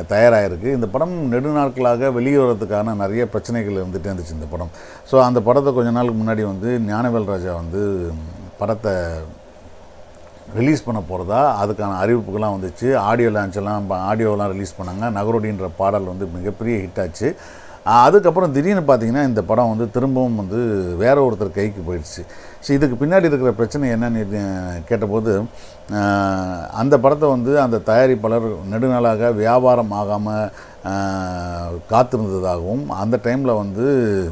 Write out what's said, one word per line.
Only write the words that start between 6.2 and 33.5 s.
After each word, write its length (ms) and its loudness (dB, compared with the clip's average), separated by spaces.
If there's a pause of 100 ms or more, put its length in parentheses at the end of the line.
முன்னாடி 220 0
வந்து 480 -2
ஞானவேல் 320 0
ராஜா 300 -4
வந்து 560 -4 (460)
படத்தை 360 -2 (1600)
release 280 2
பண்ண 260 -4
போறதா 560 0
அதுக்கான 260 -4 (140)
அறிவிப்புகள்லாம் 540 -2
வந்துச்சு. 360 -2
ஆடியோ 340 2
launch 260 -2
எல்லாம் 320 -4
ப-, 80 -2
ஆடியோலாம் 560 0
release 300 -8
பண்ணாங்க. 220 -6
நகரோடின்ற 720 -2
பாடல் 260 0
வந்து 300 -6
மிகப்பெரிய 440 -4
ஹிட் 240 -6
ஆச்சு. 340 -4 (500)
ஆ, 180 8
அதுக்கப்புறம் 480 6
திடீர்னு 420 2
பார்த்தீங்கன்னா 300 2
இந்த 180 0
படம் 280 2
வந்து 220 -2
திரும்பவும் 440 0
வந்து 200 -4 (400)
வேற 340 4
ஒருத்தர் 220 -2
கைக்கு 420 -4
போயிடுச்சு. 320 -10 (340)
So 160 0
இதுக்கு 300 2
பின்னாடி 180 4
இருக்கிற 280 4
பிரச்சனை 380 -2
என்னன்னு, 560 -2
ஆ, 260 -6 (140)
கேட்டபோது, 580 0 (500)
ஆ, 400 2 (400)
அந்த 240 4
படத்தை 320 4
வந்து 320 2
அந்த 160 2
தயாரிப்பாளர் 800 2 (160)
நெடுநாளாக 640 2
வியாபாரம் 560 4
ஆகாம, 580 -2 (360)
ஆ, 360 -4 (680)
காத்திருந்ததாகவும், 960 0
அந்த 360 -2
டைம்ல 340 0